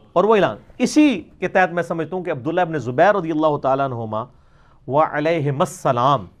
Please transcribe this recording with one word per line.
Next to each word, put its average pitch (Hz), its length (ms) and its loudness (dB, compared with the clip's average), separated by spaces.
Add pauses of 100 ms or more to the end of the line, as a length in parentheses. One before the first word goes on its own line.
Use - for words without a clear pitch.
(160)
और 190 100 4
वो 220 100 4
ऐलान, 135 220 0 (220)
इसी 269 360 4 (240)
के 180 80 -4
तहत 185 220 2
मैं 170 120 -2
समझता 165 340 -6
हूँ 180 80 -8
कि 180 60 -4
अब्दुल्ला 156 320 -2
इब्न 160 160 -4
ज़ुबैर 135 380 4
रज़ियल्लाहु 156 420 0
ताला 135 260 0
अन्हुमा 117 440 -6 (600)
व 139 120 2
अलैहिमस्सलाम, 147 1300 0 (120)